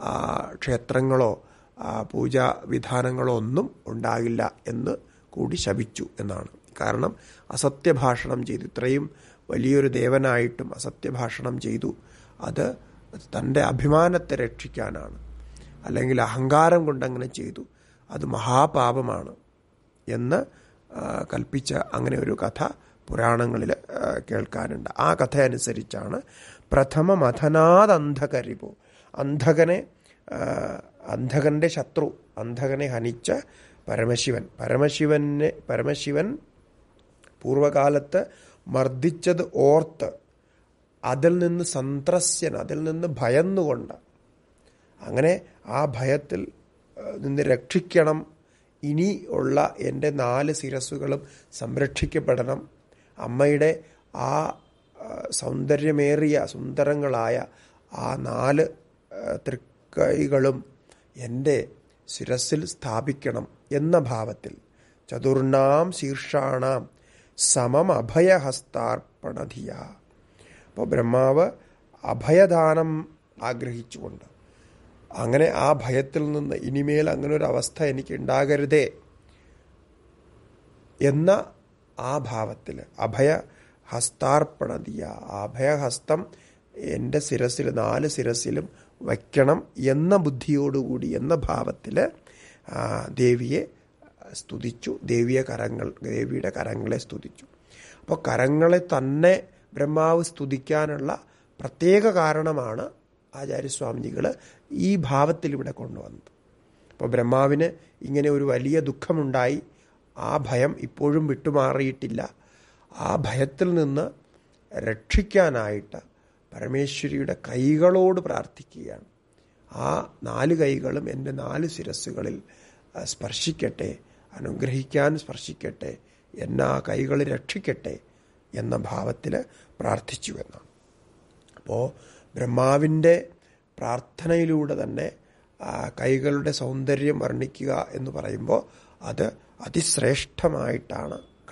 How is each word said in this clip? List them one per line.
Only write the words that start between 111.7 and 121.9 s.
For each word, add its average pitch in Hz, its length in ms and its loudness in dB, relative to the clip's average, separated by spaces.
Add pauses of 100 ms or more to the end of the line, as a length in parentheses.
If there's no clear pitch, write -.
ആ - 240 -2
ഭയത്തിൽ 139 580 0
നിന്ന് 151 360 0 (640)
രക്ഷിക്കാനായിട്ട് 113 1200 2 (580)
പരമേശ്വരിയുടെ 139 800 -4 (120)
കൈകളോട് 180 720 4
പ്രാർത്ഥിക്കുകയാണ്. - 840 -10 (680)
"ആ - 500 -4
നാല് 120 320 0
കൈകളും 139 560 0
എൻ്റെ 135 200 -8
നാല് 135 360 -6
ശിരസ്സുകളിൽ, - 760 -8 (540)